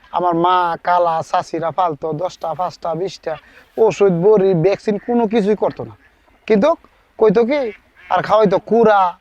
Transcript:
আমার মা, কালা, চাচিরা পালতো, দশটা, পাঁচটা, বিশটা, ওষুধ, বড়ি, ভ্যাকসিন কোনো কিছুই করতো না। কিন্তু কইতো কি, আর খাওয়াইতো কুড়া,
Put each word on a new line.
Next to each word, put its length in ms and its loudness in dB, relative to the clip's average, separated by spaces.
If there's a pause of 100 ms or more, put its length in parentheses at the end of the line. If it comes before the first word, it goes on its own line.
(100)
আমার 240 -2
মা, 500 0
কালা, 380 0 (100)
চাচিরা 380 -4
পালতো, 420 -4
দশটা, 420 -8
পাঁচটা, 400 -8
বিশটা, 420 -8 (420)
ওষুধ, 340 2
বড়ি, 420 2
ভ্যাকসিন 440 0
কোনো 280 -2
কিছুই 300 0
করতো 280 -4
না। 120 -16 (500)
কিন্তু 300 2 (420)
কইতো 260 4
কি, 280 -2 (380)
আর 120 0
খাওয়াইতো 360 2
কুড়া, 640 2